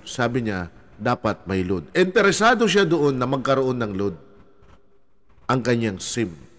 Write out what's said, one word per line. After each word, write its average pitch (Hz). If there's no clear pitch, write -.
sabi 120
niya, 90
dapat 113
may 95
load. 90
Interesado 202
siya 202
doon 151
na 127
magkaroon 135
ng 110
load 135
ang 127
kanyang 113
sim, 104